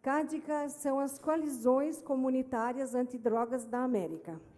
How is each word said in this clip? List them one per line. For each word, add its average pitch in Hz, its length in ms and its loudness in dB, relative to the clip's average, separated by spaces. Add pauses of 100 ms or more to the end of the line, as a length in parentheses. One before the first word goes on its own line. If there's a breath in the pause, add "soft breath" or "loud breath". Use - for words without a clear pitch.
cadca 294 640 0
são 269 300 0
as 277 180 0
coalizões 294 840 2
comunitárias 262 880 0
antidrogas 240 760 0
da 240 180 0
América. 165 560 -2 (180)